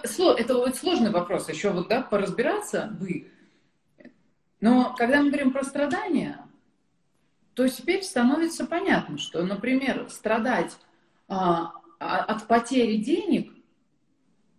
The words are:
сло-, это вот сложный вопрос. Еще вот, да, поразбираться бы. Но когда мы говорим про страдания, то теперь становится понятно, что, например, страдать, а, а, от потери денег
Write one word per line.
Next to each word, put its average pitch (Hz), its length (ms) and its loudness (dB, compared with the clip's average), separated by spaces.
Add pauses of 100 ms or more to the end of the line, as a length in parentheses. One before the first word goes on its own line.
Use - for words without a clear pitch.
сло-, 339 300 4
это 233 200 0
вот 254 200 2
сложный 247 360 2
вопрос. 175 380 -2
Еще 190 240 -2
вот, 175 160 -2
да, 247 120 2
поразбираться 214 840 -2 (120)
бы. 185 300 -6 (1300)
Но 247 360 4
когда 262 240 4
мы 285 80 4
говорим 269 240 0
про 269 100 -2
страдания, 294 760 -2 (1160)
то 254 140 2
теперь 349 360 -2
становится 294 640 0
понятно, 294 520 -2
что, - 260 -4
например, 208 680 -2
страдать, 220 680 -2 (520)
а, 175 420 0 (280)
а, 185 240 -2
от 214 240 -4
потери 233 500 2
денег 302 560 0 (1040)